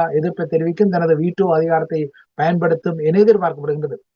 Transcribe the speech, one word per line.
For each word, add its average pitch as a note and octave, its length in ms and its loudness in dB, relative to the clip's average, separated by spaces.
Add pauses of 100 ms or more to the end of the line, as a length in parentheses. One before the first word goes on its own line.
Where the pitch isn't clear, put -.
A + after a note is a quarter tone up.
(120)
எதிர்ப்பை E3 340 -2
தெரிவிக்கும், E3 460 0
தனது E3+ 240 2
வீட்டோ F3 360 0
அதிகாரத்தை D#3+ 500 0 (360)
பயன்படுத்தும் E3 600 -2
என D#3 200 2
எதிர்பார்க்கப்படுகின்றது. D#3 800 2 (180)